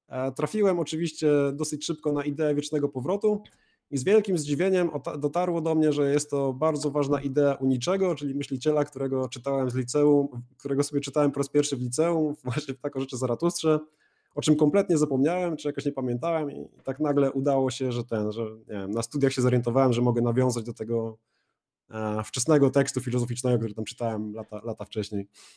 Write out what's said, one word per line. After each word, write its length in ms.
a 240
trafiłem 480
oczywiście 500
dosyć 320
szybko 260
na 120
ideę 320
wiecznego 340
powrotu 540
i 60
z 60
wielkim 340
zdziwieniem 520
ota-, 280
dotarło 440
do 140
mnie, 180
że 180
jest 180
to 240
bardzo 380
ważna 300
idea 320
Uniczego, 600
czyli 200
myśliciela, 500
którego 440
czytałem 400
z 60
liceum, 520
którego 260
sobie 180
czytałem 300
po 80
raz 100
pierwszy 280
w 40
liceum, 560
<laughs> 60
właśnie 300
w 60
Tak 160
o 40
Rzeczy 180
Zaratustrze, 640
o 40
czym 140
kompletnie 420
zapomniałem, 600
czy 100
jakoś 180
nie 60
pamiętałem 600
i, 100
i 40
tak 160
nagle 320
udało 400
się, 200
że 120
ten, 280
że, 120
nie 360
wiem, 120
na 100
studiach 320
się 80
zorientowałem, 520
że 80
mogę 200
nawiązać 420
do 100
tego, 440
e, 340
wczesnego 460
tekstu 320
filozoficznego, 560
który 160
tam 120
czytałem 480
lata, 300
lata 220
wcześniej. 420